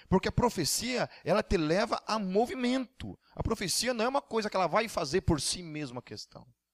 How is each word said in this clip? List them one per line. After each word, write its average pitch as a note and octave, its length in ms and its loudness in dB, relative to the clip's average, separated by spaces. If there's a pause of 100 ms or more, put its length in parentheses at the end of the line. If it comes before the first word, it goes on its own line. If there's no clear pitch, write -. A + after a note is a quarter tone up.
Porque F#3+ 200 4
a G#3+ 40 0
profecia, A3 800 0 (140)
ela G3+ 180 2
te G#3+ 140 0
leva F3 500 2
a G#3+ 140 -2
movimento. A#3+ 1000 -2 (140)
A - 100 -8
profecia A3 500 -2
não A3 120 0
é A#3+ 40 2
uma C#4 140 0
coisa G#3+ 260 -2
que G3+ 80 -4
ela F#3 120 2
vai G#3+ 200 2
fazer E3+ 340 -2
por D#3 180 2
si - 240 -4
mesma D3+ 340 -8
a A#2+ 40 -10
questão. - 440 -16 (280)